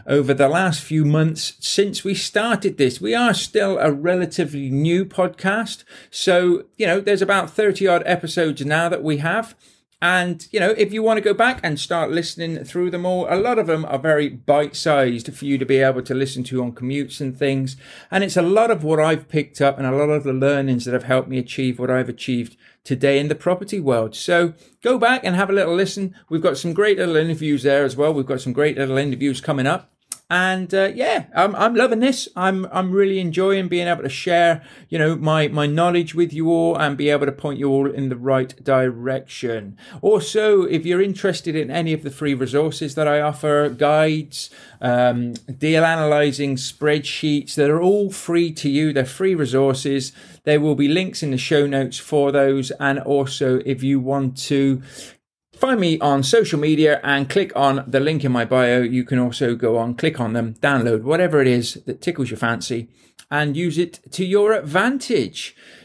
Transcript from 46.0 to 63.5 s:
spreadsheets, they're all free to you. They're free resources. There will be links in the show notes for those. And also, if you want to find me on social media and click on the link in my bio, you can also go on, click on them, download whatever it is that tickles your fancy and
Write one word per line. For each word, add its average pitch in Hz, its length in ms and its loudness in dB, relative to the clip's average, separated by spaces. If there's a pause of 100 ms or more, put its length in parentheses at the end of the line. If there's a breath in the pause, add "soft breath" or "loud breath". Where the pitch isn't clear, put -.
spreadsheets, 147 1000 -2
they're 151 260 2
all 196 300 4
free 170 400 0
to 156 180 -4
you. 151 240 2
They're 131 120 0
free 190 280 0
resources. 135 800 0 (320 loud breath)
There 151 160 2
will 147 160 2
be 143 120 2
links 180 360 -2
in 143 80 -2
the 127 80 -2
show 143 260 2
notes 135 320 -2
for 143 340 0
those. 135 380 2 (100)
And 139 200 0
also, 135 640 0
if 131 160 -4
you 135 180 0
want 131 440 -2
to 135 400 0 (680 loud breath)
find 247 300 0
me 160 180 0
on 139 240 2
social 214 340 2
media 151 460 2
and 139 260 0
click 190 240 0
on 139 320 2
the 135 140 0
link 147 240 0
in 131 80 0
my 120 140 0
bio, 123 360 2
you 123 220 0
can 123 160 0
also 120 360 0
go 117 200 0
on, 117 180 -2
click 156 240 -2
on 117 140 -2
them, 113 300 -4
download 120 420 2
whatever 151 380 2
it 131 60 4
is 120 260 0 (120)
that - 140 -8
tickles 143 320 -6
your 104 60 -10
fancy 117 500 -4 (420 soft breath)
and 147 280 -2